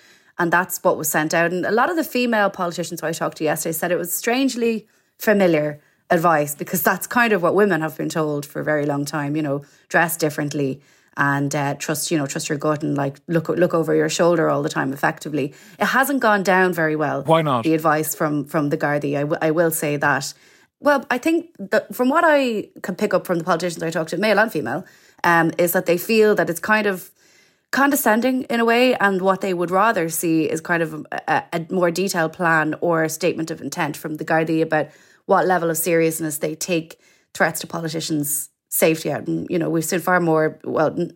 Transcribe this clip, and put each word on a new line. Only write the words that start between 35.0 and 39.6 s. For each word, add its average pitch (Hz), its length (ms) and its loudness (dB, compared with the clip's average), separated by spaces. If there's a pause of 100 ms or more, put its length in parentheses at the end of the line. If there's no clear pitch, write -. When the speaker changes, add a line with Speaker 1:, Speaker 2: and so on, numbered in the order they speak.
Speaker 1:
what 180 220 4
level 170 240 2
of 156 80 -2
seriousness 160 600 0
they 156 160 -4
take 165 460 -6 (320)
threats 165 280 0
to - 60 -10
politicians' 160 840 -4 (180)
safety 160 420 2
at. 131 160 -6
And, 165 220 -4
you 180 100 -2
know, 160 120 0